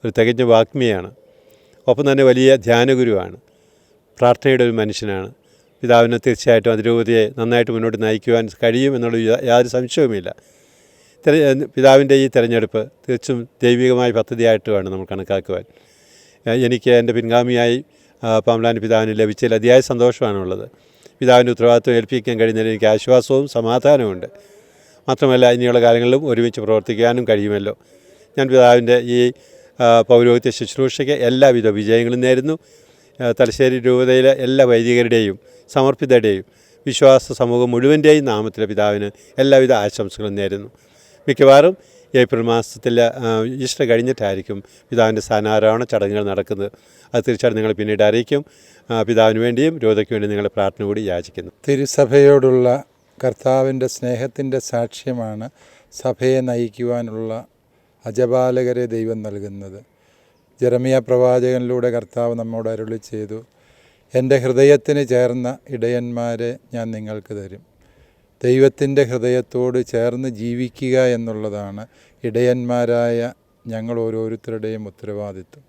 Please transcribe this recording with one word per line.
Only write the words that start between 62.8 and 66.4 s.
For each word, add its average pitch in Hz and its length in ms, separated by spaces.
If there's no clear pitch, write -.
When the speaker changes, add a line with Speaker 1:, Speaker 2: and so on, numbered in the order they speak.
Speaker 2:
ചെയ്തു, 107 420
"എൻ്റെ 131 240
ഹൃദയത്തിന് 139 720
ചേർന്ന 123 400
ഇടയന്മാരെ 120 800